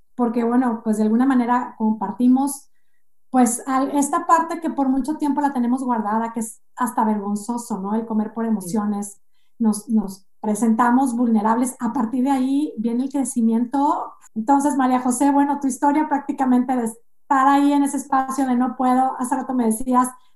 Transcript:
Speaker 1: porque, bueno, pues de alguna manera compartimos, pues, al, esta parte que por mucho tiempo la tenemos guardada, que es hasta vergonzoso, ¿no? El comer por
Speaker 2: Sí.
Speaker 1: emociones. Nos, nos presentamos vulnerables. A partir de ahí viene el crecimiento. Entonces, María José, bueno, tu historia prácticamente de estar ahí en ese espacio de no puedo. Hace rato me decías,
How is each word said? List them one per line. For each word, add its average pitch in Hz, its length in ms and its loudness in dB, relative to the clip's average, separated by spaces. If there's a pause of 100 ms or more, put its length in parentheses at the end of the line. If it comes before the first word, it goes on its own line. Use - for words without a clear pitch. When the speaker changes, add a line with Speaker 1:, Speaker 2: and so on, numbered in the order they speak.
(140)
Speaker 1:
porque, 240 280 -2
bueno, 233 400 0
pues 214 140 0
de 214 60 0
alguna 226 240 2
manera 247 500 0
compartimos, 247 960 0 (600)
pues, 247 360 2
al, 269 300 -2
esta 330 300 0
parte 330 340 2
que 320 100 -4
por 269 180 -2
mucho 269 280 0
tiempo 294 240 -2
la 277 140 0
tenemos 247 300 0
guardada, 220 500 -2
que 233 60 -6
es - 200 -10 (160)
hasta 233 280 -2
vergonzoso, 208 760 -4
¿no? 196 140 -4
El 226 120 -2
comer 214 280 -4
por 226 100 -4
Speaker 2:
Sí. 226 60 -2
Speaker 1:
emociones. 202 680 -4 (380)
Nos, 214 300 0
nos 208 380 -2 (140)
presentamos 233 760 2
vulnerables. 233 640 0
A 226 120 -4
partir 247 320 -2
de 277 60 0
ahí 277 460 0
viene 233 280 -2
el 277 60 -6
crecimiento. 247 1000 0 (220)
Entonces, 277 420 2
María 254 240 2
José, 262 300 2
bueno, 285 300 2
tu 277 80 -2
historia 294 400 0
prácticamente 262 680 0
de 240 100 -2
estar - 640 -2
ahí 285 240 4
en 285 120 2
ese 277 140 -2
espacio 262 480 -2
de 254 100 0
no 254 200 0
puedo. 254 420 2
Hace 254 180 -2
rato 262 180 -6
me 247 120 2
decías, 247 420 2 (280)